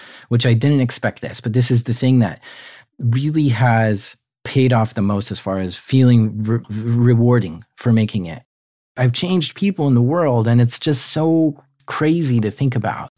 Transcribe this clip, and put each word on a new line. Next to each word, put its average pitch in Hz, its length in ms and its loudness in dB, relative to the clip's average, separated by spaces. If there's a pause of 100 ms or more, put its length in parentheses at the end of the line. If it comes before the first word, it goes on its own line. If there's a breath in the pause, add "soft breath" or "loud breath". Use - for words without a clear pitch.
(280 loud breath)
which 120 180 2
I 117 80 4
didn't 139 280 2
expect 120 380 -4
this. - 200 -12
But 113 120 -6
this 123 200 2
is 120 100 2
the 117 120 -4
thing 127 260 2
that 90 200 -2 (600 loud breath)
really 143 480 0
has – 113 680 0 (260)
paid 131 300 2
off 110 220 0
the 107 80 -2
most 98 280 -2
as 101 80 -6
far 95 200 -6
as 92 180 -6
feeling 117 680 2
re-, 113 280 -4
rewarding 117 920 0 (140)
for 120 160 -2
making 107 320 0
it. 80 180 -12 (540)
I've 127 160 0
changed 180 420 -2
people 185 320 -2
in 135 80 2
the 120 60 4
world, 127 480 0
and 120 140 4
it's 120 180 -2
just 143 280 -4
so 160 540 0 (220)
crazy 156 560 0
to 104 100 -2
think 131 240 -2
about. 107 440 -6